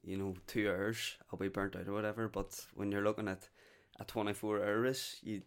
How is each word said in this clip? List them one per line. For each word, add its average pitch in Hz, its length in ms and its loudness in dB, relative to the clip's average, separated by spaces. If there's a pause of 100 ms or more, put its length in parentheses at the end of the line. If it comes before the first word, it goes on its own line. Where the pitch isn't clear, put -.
you 95 140 -4
know, 98 180 -2 (120)
two 104 220 2
hours, 101 480 0 (160)
I'll 92 60 -4
be 95 100 0
burnt 98 280 0
out," 90 120 -6
or 98 40 -2
whatever. 107 360 0
But - 300 -4 (160)
when 101 160 0
you're 101 140 2
looking 107 240 2
at 95 200 -4 (520)
a - 40 -10
twenty-four 104 540 0
hour 104 220 4
race, 127 420 0
you, 101 240 -4